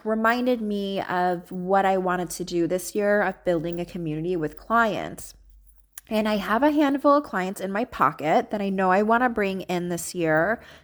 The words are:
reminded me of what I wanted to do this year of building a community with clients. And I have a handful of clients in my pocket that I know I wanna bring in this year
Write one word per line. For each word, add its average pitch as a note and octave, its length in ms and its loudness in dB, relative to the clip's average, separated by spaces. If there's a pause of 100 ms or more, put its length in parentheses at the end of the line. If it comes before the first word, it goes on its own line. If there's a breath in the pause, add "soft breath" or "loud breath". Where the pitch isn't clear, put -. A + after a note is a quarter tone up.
reminded A3+ 560 0
me G3+ 400 -4
of F3+ 500 -2
what F#3 340 2
I F#3+ 120 2
wanted F3+ 340 -2
to - 140 -8
do E3+ 240 0
this F3+ 260 -4
year G#3 280 2
of F#3+ 220 -4
building E3+ 360 -2
a F3 40 -6
community E3+ 520 -4
with D3+ 200 -4
clients. F#3 800 -2 (760)
And G#3+ 180 0
I G#3+ 80 0
have G3+ 260 0
a D4+ 80 6
handful C#4+ 460 4
of D4 80 0
clients F#3+ 380 -4
in F#3+ 100 -6
my A3+ 140 -2
pocket D#3+ 640 0
that G#3 100 -4
I G3 80 -2
know F#3+ 240 2
I G3 80 4
wanna A#3 300 2
bring G3 320 -2
in F3 260 -4
this E3+ 260 -6
year E3 460 2 (240 loud breath)